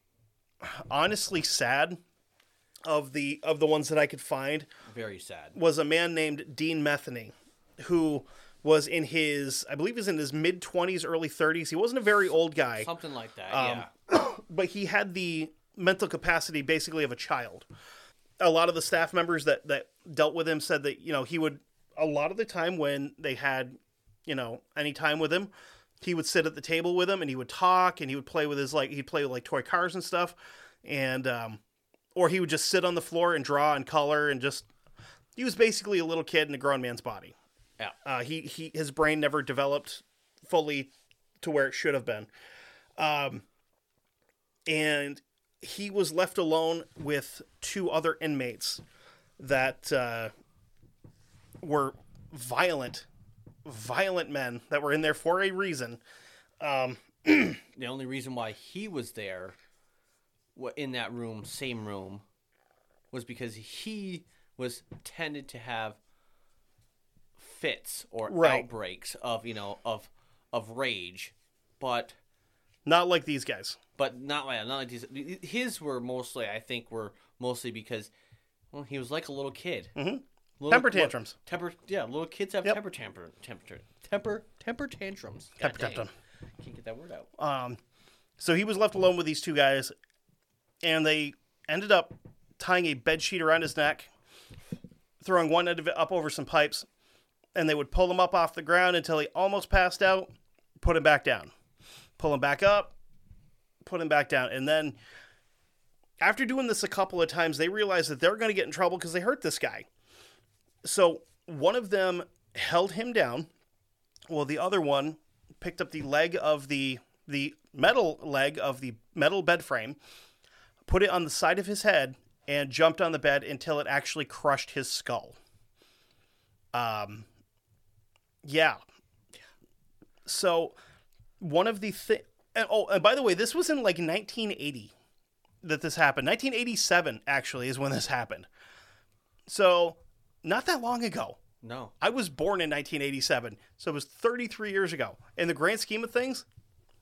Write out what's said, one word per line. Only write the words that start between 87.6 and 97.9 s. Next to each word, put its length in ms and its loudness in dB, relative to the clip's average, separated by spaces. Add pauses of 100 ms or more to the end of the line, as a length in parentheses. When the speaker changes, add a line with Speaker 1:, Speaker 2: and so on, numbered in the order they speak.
Speaker 1:
so 180 2
he 100 4
was 120 -2
left 180 2
alone 220 6
with 100 0
these 140 -2
two 140 -4
guys, 360 4 (920)
and 240 2
they 280 2 (340)
ended 240 0
up 220 4 (440)
tying 280 2
a 80 0
bed 280 0
sheet 200 -2
around 200 4
his 140 -4
neck, 320 0 (1160)
throwing 260 4
one 180 4
end 120 0
of 80 -4
it 100 -2
up 140 0
over 180 -2
some 140 -6
pipes, 400 2 (720)
and 120 2
they 60 4
would 160 -4